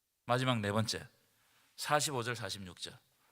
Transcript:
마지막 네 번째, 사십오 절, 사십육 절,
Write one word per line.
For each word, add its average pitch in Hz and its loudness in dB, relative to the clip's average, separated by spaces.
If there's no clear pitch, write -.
마지막 123 2
네 101 2
번째, 107 0
사십오 147 0
절, 120 -2
사십육 98 -10
절, - -12